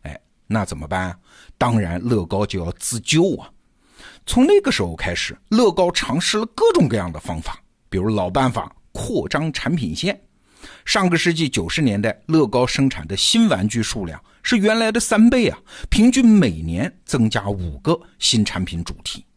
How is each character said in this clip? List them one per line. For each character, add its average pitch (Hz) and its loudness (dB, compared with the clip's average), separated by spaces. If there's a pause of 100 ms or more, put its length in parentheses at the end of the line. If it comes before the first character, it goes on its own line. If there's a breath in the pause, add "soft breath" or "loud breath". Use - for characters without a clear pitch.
哎， - -14 (280)
那 107 -2
怎 85 -8
么 76 -12
办 92 -4
啊？ 90 -10 (400 soft breath)
当 117 2
然， 87 -2
乐 110 0
高 101 -2
就 90 -8
要 87 -6
自 - -6
救 160 0
啊。 - -18 (760 loud breath)
从 254 4
那 403 6
个 285 0
时 - -2
候 85 -2
开 - -6
始， - -8 (100)
乐 220 4
高 180 2
尝 170 -2
试 - -2
了 220 -2
各 - -2 (100)
种 220 4
各 110 -2
样 90 -4
的 78 -12
方 80 -10
法， - -10 (280)
比 98 -4
如 98 -2
老 104 -2
办 127 0
法， - -8 (180)
扩 - -6
张 156 -2
产 - -4
品 104 -4
线。 196 -4 (640 loud breath)
上 190 0
个 170 0
世 170 0
纪 160 -2
九 92 -4
十 165 -2
年 104 0
代， 110 -2
乐 156 2
高 123 0
生 135 0
产 78 -8
的 95 -6
新 226 2
玩 104 0
具 113 -2
数 104 -6
量 78 -12 (220 soft breath)
是 233 0
原 214 2
来 226 0
的 226 -2
三 226 6
倍 247 4
啊， - -4 (320 loud breath)
平 233 6
均 254 2
每 143 6
年 85 -4 (120)
增 113 2
加 101 -2
五 87 -6
个 165 0 (220 soft breath)
新 110 2
产 95 -2
品 85 -8
主 - -10
题。 - -12 (120)